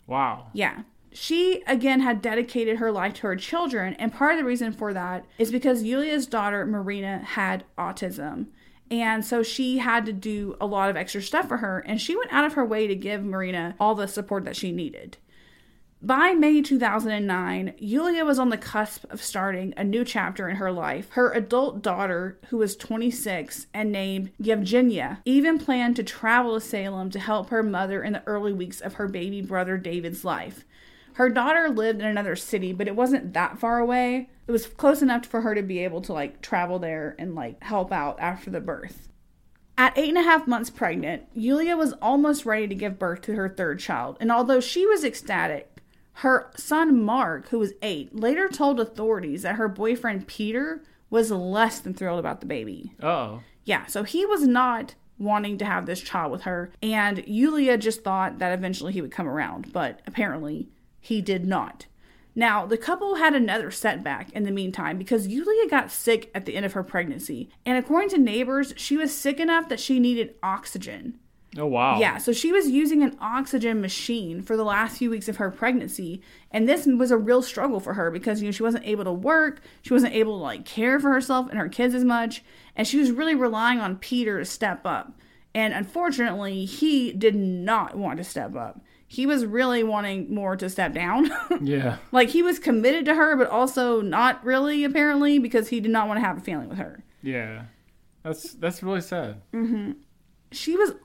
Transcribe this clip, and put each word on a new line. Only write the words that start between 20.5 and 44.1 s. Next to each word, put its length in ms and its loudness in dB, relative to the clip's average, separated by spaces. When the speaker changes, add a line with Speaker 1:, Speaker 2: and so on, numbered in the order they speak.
Speaker 2:
her 140 -2
life. 420 -4
Her 200 4
adult 500 0
daughter, 560 -2
who 80 0
was 180 0
twenty-six 1000 -4
and 160 -2
named 400 -4
Yevgenia, 840 2
even 340 4
planned 380 2
to 80 -2
travel 500 2
to 60 -2
Salem 500 -6
to 80 -8
help 300 -2
her 160 2
mother 400 -2
in 80 -2
the 120 -6
early 280 -2
weeks 280 -6
of 140 -8
her 140 -4
baby 320 -6
brother 380 -2
David's 460 -6
life. 400 -6
Her 160 4
daughter 400 4
lived 320 0
in 40 0
another 300 0
city, 380 -2
but 120 -2
it 80 -4
wasn't 380 2
that 260 0
far 200 2
away. 500 2
It 60 -2
was 140 2
close 340 4
enough 240 4
for 160 -2
her 140 0
to 80 0
be 160 -4
able 240 -4
to, 100 -8
like, 300 -6
travel 360 -2
there 400 -6
and, 160 -8
like, 300 -10
help 260 -2
out 300 -4
after 300 -6
the 100 -6
birth. 480 -10
At 180 4
eight 140 2
and 80 4
a 40 6
half 240 6
months 220 0
pregnant, 640 -4
Yulia 420 2
was 200 0
almost 500 2
ready 240 0
to 60 -4
give 240 -6
birth 240 -2
to 120 -4
her 140 -2
third 320 -4
child. 400 -6